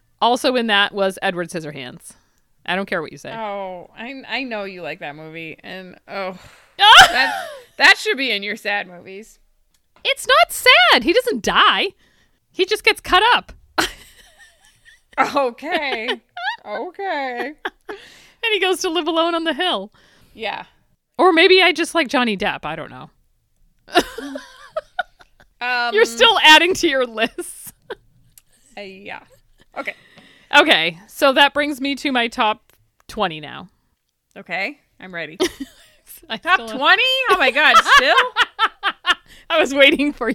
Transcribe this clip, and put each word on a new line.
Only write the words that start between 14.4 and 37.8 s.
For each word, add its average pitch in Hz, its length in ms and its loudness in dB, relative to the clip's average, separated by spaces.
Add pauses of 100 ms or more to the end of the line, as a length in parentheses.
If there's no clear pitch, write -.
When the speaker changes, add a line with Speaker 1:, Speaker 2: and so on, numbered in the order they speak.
Speaker 2:
Okay. 262 840 -4 (440)
Okay. 311 880 -8 (360)
Speaker 1:
And - 640 -8
he 403 80 0
goes 370 220 0
to 370 60 -4
live 320 180 -2
alone 339 280 0
on 330 80 -4
the 320 100 -2
hill. 254 380 -4 (420)
Speaker 2:
Yeah. 208 300 -10 (540)
Speaker 1:
Or 359 160 4
maybe 370 280 6
I 349 120 4
just 311 200 -6
like 320 140 0
Johnny 233 300 -2
Depp. 180 260 -4
I 156 140 -8
don't 156 120 -12
know. 131 200 -20 (800)
<laughs> 330 100 0 (1600)
Speaker 2:
Um, 240 320 -2
Speaker 1:
You're 440 120 4
still 320 360 4
adding 311 340 8
to - 120 0
your 269 180 0
lists. 226 680 -8 (160)
<laughs> - 880 -20
Speaker 2:
uh, 208 40 -14
yeah. 190 420 -16 (540)
Okay. - 160 -8 (600)
Speaker 1:
Okay, 175 420 2 (100)
so 277 260 0
that 285 200 4
brings 294 260 -4
me 277 160 -6
to 285 160 -6
my 240 160 0
top 226 460 -4 (340)
twenty 175 320 -6
now. 147 300 -16 (640)
Speaker 2:
Okay, 196 440 -10 (200)
I'm 185 140 -18
ready. 165 280 -12
Speaker 1:
<laughs> - 880 -10
I 220 80 -8
Speaker 2:
Top 349 180 -2
Speaker 1:
still 233 140 -4
have 226 80 -10
Speaker 2:
twenty? 349 260 2 (260)
Oh 370 80 2
my 262 140 0
God, 269 260 4
Speaker 1:
<laughs> - 180 4